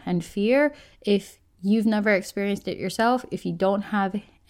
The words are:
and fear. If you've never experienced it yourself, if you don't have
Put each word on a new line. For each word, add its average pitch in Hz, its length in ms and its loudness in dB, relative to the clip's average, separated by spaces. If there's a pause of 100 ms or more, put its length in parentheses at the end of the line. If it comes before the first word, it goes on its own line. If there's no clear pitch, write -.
and 175 180 0
fear. 269 480 2 (280)
If - 400 -2 (220)
you've 214 240 2
never 214 260 2
experienced 202 560 -2
it - 100 -6
yourself, 226 520 0
if - 140 -6
you 180 80 -4
don't 196 300 0
have 202 380 -2 (300)